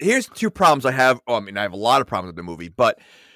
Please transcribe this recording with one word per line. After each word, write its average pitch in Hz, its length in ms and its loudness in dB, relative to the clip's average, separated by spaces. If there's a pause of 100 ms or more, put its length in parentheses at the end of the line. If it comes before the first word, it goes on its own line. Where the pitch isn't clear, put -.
here's 226 260 0
two - 240 -4
problems 151 340 2
I 131 60 2
have. 127 380 2
Oh, 120 80 0
I 107 40 -2
mean, 98 160 -12
I 101 60 -2
have 98 100 -4
a 90 40 -12
lot 120 240 2
of - 80 -6
problems 92 220 -6
with 82 60 -16
the 87 60 -12
movie, 85 260 -12
but 110 300 0 (380)